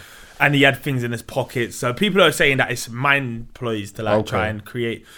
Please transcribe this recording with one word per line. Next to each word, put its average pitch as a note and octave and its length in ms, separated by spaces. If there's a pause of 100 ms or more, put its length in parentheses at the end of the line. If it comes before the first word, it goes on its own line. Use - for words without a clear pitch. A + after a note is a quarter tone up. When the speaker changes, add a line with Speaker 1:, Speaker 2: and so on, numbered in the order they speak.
(400)
Speaker 1:
And C#3+ 140
he C#3 100
had C3+ 140
things C3 260
in A#2+ 80
his A#2 100
pockets. A#2 540
So A#2+ 180
people G3+ 280
are D#3+ 100
saying C#3+ 260
that B2+ 140
it's A#2+ 180
mind A#2+ 640
plays A2 400
to, A2+ 100
like, G#2+ 160
Speaker 2:
Okay. G#2+ 100
Speaker 1:
try A2 180
and G#2+ 160
create. A#2 420 (120)